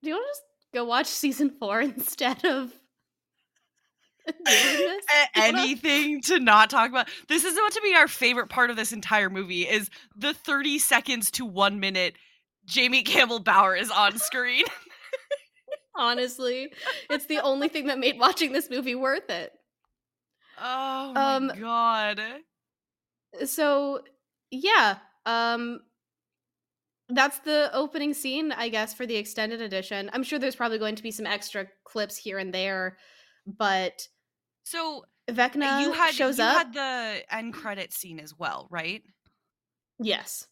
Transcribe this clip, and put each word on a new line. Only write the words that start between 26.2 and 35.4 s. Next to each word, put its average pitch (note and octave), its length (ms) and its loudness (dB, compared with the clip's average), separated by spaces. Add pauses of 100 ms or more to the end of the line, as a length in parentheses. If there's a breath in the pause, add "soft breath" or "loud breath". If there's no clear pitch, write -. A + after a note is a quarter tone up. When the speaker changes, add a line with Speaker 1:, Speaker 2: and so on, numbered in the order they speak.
Speaker 1:
that's C4+ 300 2
the D4+ 340 2
opening C#4+ 400 -2
scene, C#4+ 380 -4
I A#3 180 -4
guess, A3 240 -4
for B3+ 100 -8
the A#3 120 -4
extended G#3+ 440 -6
edition. G3 540 -6
I'm C4 80 -2
sure C#4+ 160 -4
there's B3+ 180 -4
probably A3+ 220 -4
going G#3+ 180 -4
to G#3+ 60 -14
be A3+ 80 -8
some G#3+ 160 -10
extra G3+ 400 -6 (180)
clips G#3 320 -6
here G3 220 -8
and F#3 160 -8
there, F#3 420 -4 (500 soft breath)
but G3 640 -2 (560)
Speaker 2:
So, D#4+ 400 -8 (240)
Speaker 1:
Vecna C4+ 540 2